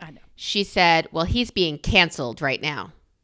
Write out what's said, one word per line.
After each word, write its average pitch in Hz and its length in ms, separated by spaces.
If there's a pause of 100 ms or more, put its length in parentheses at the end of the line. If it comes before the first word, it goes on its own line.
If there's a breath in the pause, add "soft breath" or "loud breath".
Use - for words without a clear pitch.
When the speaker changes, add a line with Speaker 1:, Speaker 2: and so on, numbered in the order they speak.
Speaker 1:
I 160 100
know. 131 100 (140)
Speaker 2:
She - 300
said, 170 480
"Well, 165 140
he's 240 260
being 160 260
canceled 151 640
right 135 180
now." 139 320 (320)